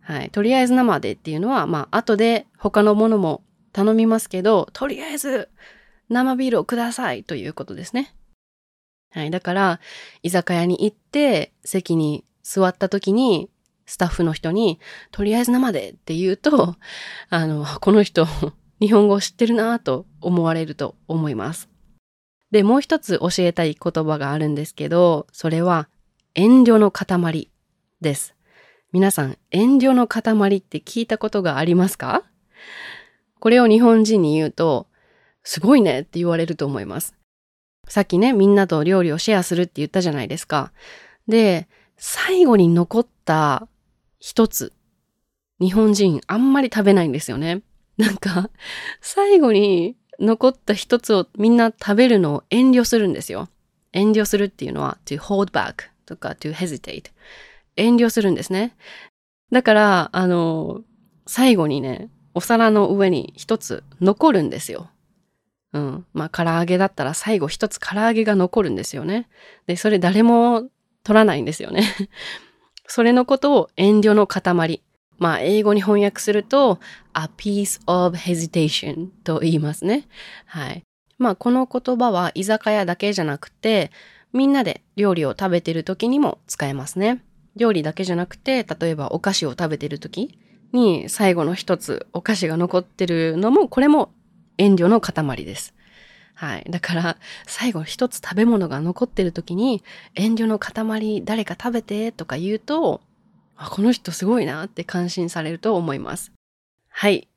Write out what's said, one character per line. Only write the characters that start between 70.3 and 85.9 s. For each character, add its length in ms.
取 120
ら 100
な 100
い 80
ん 40
で 80
す 80
よ 80
ね。 120
<laughs> 460
そ 160
れ 100
の 120
こ 140
と 180
を 200
遠 260
慮 100
の 140
塊。 560
ま 160
あ、 60
英 220
語 100
に 80
翻 220
訳 180
す 100
る 120
と、 360
a 240
piece 480
of 300
hesitation 920
と 140
言 160
い 60
ま 120
す 140
ね。 220
は 280
い。 100
ま 140
あ、 60
こ 140
の 140
言 320
葉 140
は 240
居 100
酒 260
屋 140
だ 120
け 180
じ 80
ゃ 20
な 140
く 120
て、 400
み 120
ん 60
な 120
で 180
料 180
理 100
を 60
食 180
べ 140
て 100
る 120
時 240